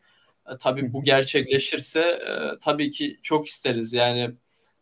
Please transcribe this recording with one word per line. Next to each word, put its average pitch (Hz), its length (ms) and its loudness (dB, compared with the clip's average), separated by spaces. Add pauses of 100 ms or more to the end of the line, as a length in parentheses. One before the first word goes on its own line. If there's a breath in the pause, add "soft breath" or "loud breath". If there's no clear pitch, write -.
(460 soft breath)
E, 131 140 -12
tabii 139 320 -2
bu 135 120 -4
gerçekleşirse, 135 960 2
e, - 600 -2
tabii 147 300 0
ki 147 320 -6
çok 151 240 0
isteriz. 117 460 -2
Yani, 120 380 2 (520)